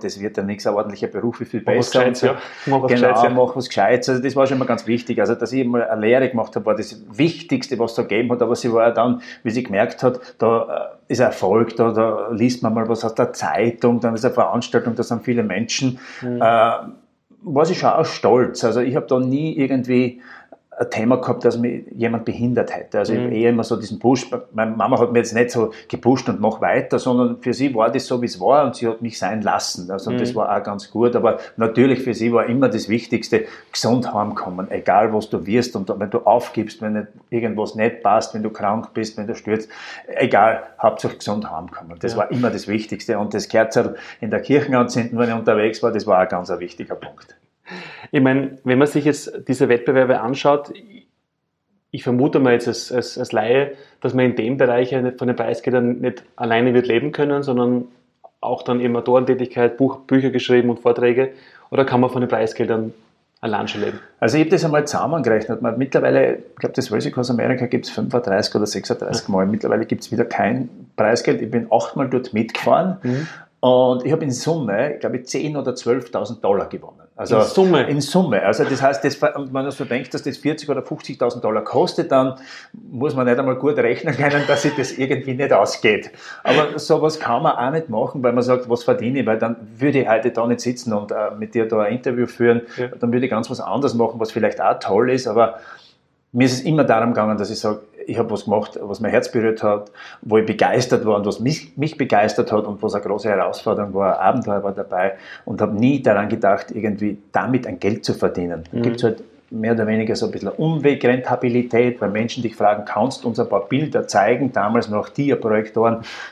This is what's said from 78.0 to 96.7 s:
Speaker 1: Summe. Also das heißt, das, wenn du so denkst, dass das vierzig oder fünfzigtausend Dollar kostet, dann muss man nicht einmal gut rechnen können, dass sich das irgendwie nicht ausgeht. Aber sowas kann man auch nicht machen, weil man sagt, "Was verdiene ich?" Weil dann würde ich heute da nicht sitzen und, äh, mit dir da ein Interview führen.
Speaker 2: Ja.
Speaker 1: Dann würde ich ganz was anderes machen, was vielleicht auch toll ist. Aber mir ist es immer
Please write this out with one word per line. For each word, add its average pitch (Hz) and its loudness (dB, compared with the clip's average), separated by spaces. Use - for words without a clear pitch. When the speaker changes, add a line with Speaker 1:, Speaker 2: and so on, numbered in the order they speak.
Speaker 1:
Summe. 151 2
Also 190 2
das 135 -2
heißt, 139 2
das, 139 -4
wenn 147 -2
du - -6
so - -8
denkst, 127 -4
dass - -8
das 131 -6
vierzig 151 -4
oder 131 -2
fünfzigtausend 123 -4
Dollar 107 0
kostet, 165 0
dann 131 2
muss 139 -6
man 127 0
nicht 120 4
einmal 131 0
gut 139 0
rechnen 127 0
können, 143 2
dass 139 2
sich 143 0
das - -4
irgendwie 135 -2
nicht 135 0
ausgeht. 107 2
Aber 147 2
sowas 156 0
kann 120 0
man 147 2
auch 120 -2
nicht 160 -4
machen, 123 -4
weil 120 2
man 123 2
sagt, 123 2
"Was 117 0
verdiene 127 0
ich?" 107 -2
Weil 110 2
dann 117 -2
würde 135 2
ich 107 0
heute 110 2
da 117 0
nicht 120 0
sitzen 120 -6
und, 101 -4
äh, 107 -6
mit 107 -10
dir 113 0
da 110 0
ein 107 0
Interview 123 -2
führen. 117 2
Speaker 2:
Ja. 123 -4
Speaker 1:
Dann 120 0
würde 127 2
ich - -4
ganz 110 -2
was 123 -8
anderes 113 -2
machen, 117 0
was 110 -4
vielleicht 107 -2
auch 107 0
toll 117 2
ist. 127 0
Aber 110 2
mir 123 4
ist 123 4
es - -4
immer 156 2